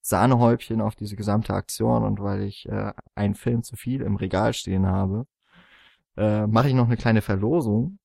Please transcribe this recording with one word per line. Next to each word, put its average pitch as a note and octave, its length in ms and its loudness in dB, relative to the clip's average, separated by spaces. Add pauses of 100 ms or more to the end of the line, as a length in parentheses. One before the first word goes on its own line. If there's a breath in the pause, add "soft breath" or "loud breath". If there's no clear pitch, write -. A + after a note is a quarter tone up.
Sahnehäubchen A#2 800 2
auf G#2+ 140 -2
diese G2+ 200 -10
gesamte G#2+ 380 -2
Aktion A#2 500 0
und G2+ 180 -2
weil G2+ 220 -4
ich, - 260 -10
äh, G#2 220 -4 (240)
einen G2+ 200 0
Film A#2+ 280 -2
zu - 120 -14
viel C3 260 -6
im G2+ 160 -2
Regal G2 360 0
stehen F#2+ 340 0
habe, F#2+ 380 -2 (920 soft breath)
äh, G#2+ 300 2
mache A2 200 4
ich C3 80 2
noch B2 100 4
eine A#2 120 2
kleine A2 240 2
Verlosung. A#2 840 0